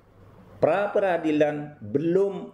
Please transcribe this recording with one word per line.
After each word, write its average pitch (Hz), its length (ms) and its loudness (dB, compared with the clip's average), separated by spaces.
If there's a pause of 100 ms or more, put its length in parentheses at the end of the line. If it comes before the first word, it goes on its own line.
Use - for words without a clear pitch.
(600)
pra 196 320 2
peradilan 156 880 0
belum 170 720 -2